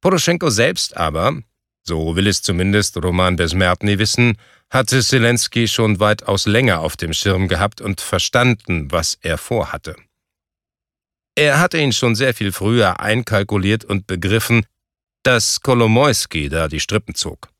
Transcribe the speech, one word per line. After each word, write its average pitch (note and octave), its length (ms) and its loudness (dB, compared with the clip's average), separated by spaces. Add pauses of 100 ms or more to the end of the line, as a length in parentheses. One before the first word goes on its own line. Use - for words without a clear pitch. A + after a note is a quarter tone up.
Poroschenko F3 500 2
selbst B2 440 0
aber, E2+ 460 -2 (400)
so D#2+ 340 -4
will G2 120 2
es G2 160 -2
zumindest G2 540 0
Roman F2+ 380 0
Besmertny F2+ 640 0
wissen, A2 400 2 (320)
hatte C3 320 0
Zelensky A#2 680 2
schon G#2+ 320 0
weitaus G#2 460 0
länger G#2 360 2
auf D#2+ 160 -4
dem E2 160 -6
Schirm F#2+ 340 0
gehabt F#2 340 -2
und G2+ 180 -6
verstanden, F#2+ 920 0
was E2 300 -2
er E2 180 -4
vorhatte. D#2 560 -6 (1400)
Er D3 240 4
hatte E3+ 200 2
ihn C#3 140 2
schon A#2 220 0
sehr B2 200 0
viel G2+ 160 -4
früher G2+ 480 2
einkalkuliert G#2 880 -2
und G2 200 -4
begriffen, G2+ 640 0 (560)
dass - 380 0
Kolomoisky A#2 880 2
da D#2+ 200 -2
die D2+ 120 -6
Strippen - 360 -4
zog. - 340 -10 (100)